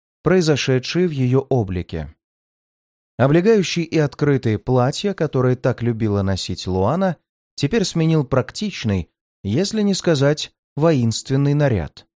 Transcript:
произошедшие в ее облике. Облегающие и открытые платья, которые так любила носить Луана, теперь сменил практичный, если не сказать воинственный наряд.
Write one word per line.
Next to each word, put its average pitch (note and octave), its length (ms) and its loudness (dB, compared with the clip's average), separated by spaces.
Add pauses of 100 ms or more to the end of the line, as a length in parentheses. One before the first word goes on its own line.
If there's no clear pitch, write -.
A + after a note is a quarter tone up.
(220)
произошедшие D#3 840 2
в E3 40 -4
ее C3 280 0 (100)
облике. F2+ 640 -4 (1040)
Облегающие F3 680 2
и - 120 -2
открытые C#3 600 0
платья, B2+ 560 0
которые B2+ 400 0
так B2 260 -2
любила A2 400 0
носить F#2+ 460 -4
Луана, C3+ 500 0 (380)
теперь F#3 300 0
сменил D#3+ 380 2
практичный, A#2+ 840 -4 (340)
если F#3+ 380 -2
не G3+ 140 2
сказать D3+ 580 0 (220)
воинственный C#3+ 800 2
наряд. A#2+ 520 0 (120)